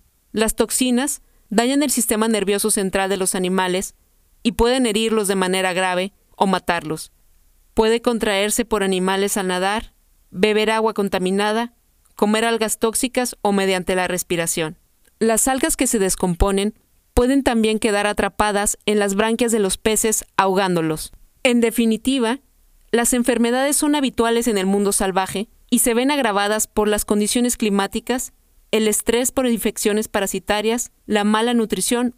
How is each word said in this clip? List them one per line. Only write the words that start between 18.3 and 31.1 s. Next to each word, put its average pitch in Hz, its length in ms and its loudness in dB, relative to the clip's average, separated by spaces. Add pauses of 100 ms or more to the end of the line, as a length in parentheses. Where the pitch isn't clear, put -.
en 208 140 2
las 202 160 0
branquias 226 360 2
de 226 80 2
los 190 180 0
peces, 220 480 0 (120)
ahogándolos. 180 760 0 (320)
En 240 180 2
definitiva, 233 800 0 (520)
las 233 220 2
enfermedades 247 640 0
son 294 180 2
habituales 233 520 0
en 214 100 0
el 185 80 0
mundo 202 260 0
salvaje 190 580 -2 (200)
y 240 100 2
se 240 140 2
ven 254 180 2
agravadas 214 560 0
por 208 200 -2
las 208 180 0
condiciones 220 520 0
climáticas, 214 760 -2 (380)
el 220 160 2
estrés 233 440 0
por 262 160 0
infecciones 214 600 0
parasitarias, 208 840 -2 (140)
la 208 180 0